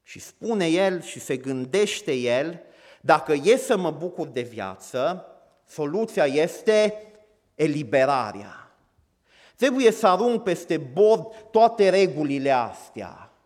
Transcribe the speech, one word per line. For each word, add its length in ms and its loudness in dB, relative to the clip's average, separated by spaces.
Și 180 -20
spune 480 -4
el 340 0
și 180 -16
se 180 -6
gândește 760 -4
el, 480 -2
„Dacă 320 2
e 240 4
să 200 0
mă 140 -2
bucur 360 -8
de 140 -6
viață, 840 -6
soluția 600 -2
este 680 0
eliberarea. 1160 -2
Trebuie 360 2
să 160 0
arunc 360 2
peste 340 -2
bord 560 2
toate 380 4
regulile 600 0
astea. 800 -6